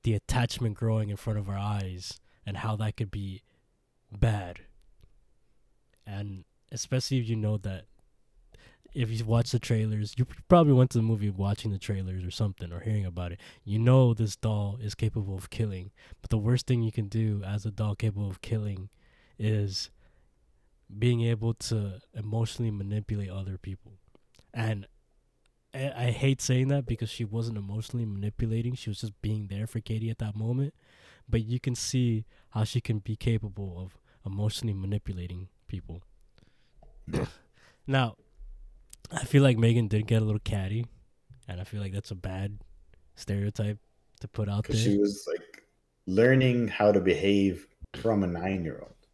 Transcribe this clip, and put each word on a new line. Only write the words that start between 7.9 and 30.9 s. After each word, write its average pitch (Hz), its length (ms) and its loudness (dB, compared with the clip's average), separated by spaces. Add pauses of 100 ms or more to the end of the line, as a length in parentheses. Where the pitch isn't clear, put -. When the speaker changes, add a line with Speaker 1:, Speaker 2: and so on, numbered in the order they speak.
Speaker 1:
if 120 160 0
you 113 160 -2
watch 117 260 2
the 123 80 2
trailers, 107 580 0
you 120 80 4 (220)
probably 165 260 10
went 127 180 8
to 120 80 2
the 110 40 4
movie 104 280 2
watching 101 400 0
the 95 80 -4
trailers 95 440 -4
or 92 80 -6
something 92 400 -2
or 87 100 -8
hearing 107 240 0
about 87 260 -4
it. 87 80 -12 (260)
You 104 140 0
know 123 340 8
this 107 220 0
doll 104 440 -2
is 107 140 -6
capable 101 420 -2
of 92 140 -8
killing, 98 400 -4 (320)
but - 80 -14
the 117 80 2
worst 120 300 2
thing 120 160 2
you 110 80 0
can 104 160 -4
do 107 360 0
as 101 220 -4
a 113 60 -2
doll 104 240 -2
capable 101 340 -2
of 92 120 -10
killing 104 480 -4 (500)
is 104 500 0 (1120)
being 120 220 2
able 117 340 0
to 101 440 -4 (140)
emotionally 110 580 -2
manipulate 101 600 -4
other 95 260 -6
people. - 360 -12 (600)
And 110 320 -4 (880)
I, 135 240 -4
I 123 140 0
hate 135 280 2
saying 131 300 2
that 139 160 2
because 117 240 -4
she - 160 -6
wasn't 113 320 -4
emotionally 107 480 -4
manipulating. 113 680 -2
She - 160 -8
was 98 100 -6
just 104 200 -8
being 107 260 -2
there 101 200 -6
for 113 140 -4
Katie 110 300 -4
at - 80 -6
that 107 160 -4
moment. 120 380 -2 (540)